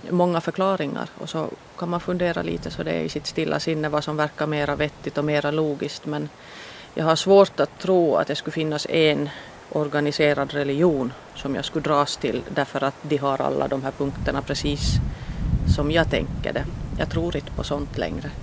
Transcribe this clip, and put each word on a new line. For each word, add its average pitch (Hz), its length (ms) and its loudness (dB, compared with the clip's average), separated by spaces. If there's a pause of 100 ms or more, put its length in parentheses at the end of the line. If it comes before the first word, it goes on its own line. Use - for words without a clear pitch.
Många 175 320 2
förklaringar. 180 760 -2
Och 156 120 -8
så 160 200 -4 (280)
kan 175 120 -6
man 175 100 -2
fundera 175 420 -2
lite 165 300 -6
så - 120 -6
det 156 80 -2
är 165 100 0
i 165 80 -2
sitt 147 180 -6
stilla 151 320 -2
sinne 156 300 -2
vad 151 140 0
som 151 140 -4
verkar 151 300 -2
mera 147 280 0
vettigt 147 420 -4
och 147 80 0
mera 147 260 2
logiskt. 147 540 -2
Men 147 240 -4 (640)
jag 160 120 0
har 160 100 6
svårt 196 440 8
att - 200 0
tro 170 360 4
att 143 120 4
det 147 80 -2
skulle - 180 -6
finnas 156 360 -2
en 151 400 4 (400)
organiserad 147 840 2
religion 139 600 2 (220)
som 139 200 -4
jag - 100 -2
skulle 147 180 -4
dras 147 340 2
till 123 320 -2
därför 135 340 -2
att 139 180 0
de 147 160 0
har 135 240 0
alla 139 260 0
de 135 160 -2
här 135 80 -4
punkterna 139 500 -2
precis - 540 0 (800)
som 147 160 0
jag 160 180 4
tänker - 440 -2
det. 131 120 -2 (340)
Jag 151 100 0
tror 165 260 -2
inte - 160 -6
på - 120 -6
sånt 143 340 -4
längre. 143 320 -4 (120)